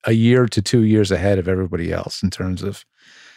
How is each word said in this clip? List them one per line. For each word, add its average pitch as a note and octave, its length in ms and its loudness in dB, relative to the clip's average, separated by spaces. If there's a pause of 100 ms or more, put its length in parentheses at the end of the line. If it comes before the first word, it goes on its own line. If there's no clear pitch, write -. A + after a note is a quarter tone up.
a A2+ 80 0
year A#2+ 340 4
to A2 140 -2
two A2+ 220 2
years G#2+ 280 4
ahead F#2+ 280 0
of F2+ 100 -4
everybody F2 440 -4
else - 300 -8
in G2 60 0
terms F#2 340 -6
of G2 220 -10 (520)